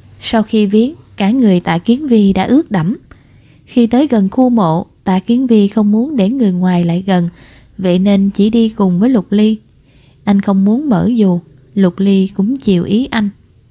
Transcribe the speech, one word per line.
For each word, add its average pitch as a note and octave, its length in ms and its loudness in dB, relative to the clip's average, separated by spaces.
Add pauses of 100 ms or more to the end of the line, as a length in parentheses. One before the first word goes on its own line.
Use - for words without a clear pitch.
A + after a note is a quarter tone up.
(220)
Sau A3 220 -2
khi G#3+ 220 0
viếng, A3 280 0 (240)
cả G3+ 140 -2
người G#3+ 280 2
Tạ E3+ 180 -4
Kiến B3+ 300 -2
Vi G#3 260 2
đã F#3+ 100 -2
ướt C#4+ 280 0
đẫm. F#3+ 260 -2 (680)
Khi A#3+ 220 0
tới C4 200 0
gần G3+ 220 0
khu B3+ 200 0
mộ, F#3 360 0 (180)
Tạ F#3+ 160 0
Kiến B3 280 -2
Vi G#3+ 200 4
không G#3 240 0
muốn B3+ 240 -2
để G3 140 0
người A#3+ 220 0
ngoài F3+ 320 0
lại F3 240 -2
gần, F3 220 0 (480)
vậy F3+ 220 0
nên G3 300 2
chỉ G3+ 200 0
đi A3+ 200 2
cùng F#3 300 -2
với A#3 100 2
Lục G#3+ 200 0
Ly. G#3+ 280 0 (640)
Anh G3+ 180 0
không G3 240 0
muốn C4 240 0
mở F3+ 260 0
dù, F#3 240 2 (340)
Lục G3+ 260 0
Ly G3 360 0
cũng G#3+ 200 -2
chiều F#3+ 280 -2
ý A#3 280 -2
anh. G#3+ 180 -2 (420)